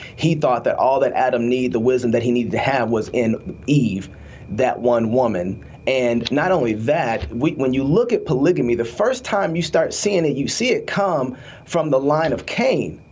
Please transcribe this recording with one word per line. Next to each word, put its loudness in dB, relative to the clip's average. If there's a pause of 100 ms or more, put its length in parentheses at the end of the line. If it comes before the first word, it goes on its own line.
(140)
He 0
thought 0
that 0
all 2
that 2
Adam 2
needed, 0
the 0
wisdom 2
that 2
he 0
needed 0
to 0
have, 0
was 0
in -2
Eve, 0 (420)
that 0
one 2
woman. 0 (220)
And 0
not 2
only 2
that, -2
we, 0
when 0
you 0
look 2
at 0
polygamy, 2
the 0
first -2
time 0
you -2
start 0
seeing 0
it, 2
you -2
see 0
it -2
come 0 (300)
from 0
the 4
line 2
of -6
Cain, -2